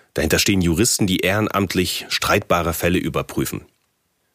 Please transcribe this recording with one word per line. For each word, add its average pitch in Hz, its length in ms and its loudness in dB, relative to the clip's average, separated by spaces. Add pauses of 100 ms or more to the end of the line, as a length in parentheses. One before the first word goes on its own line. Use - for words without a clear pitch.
(140)
Dahinter 80 260 2
stehen 95 220 2
Juristen, 87 460 2
die 92 120 0
ehrenamtlich 95 880 0
streitbare 85 640 0
Fälle 87 240 0
überprüfen. - 680 -4 (680)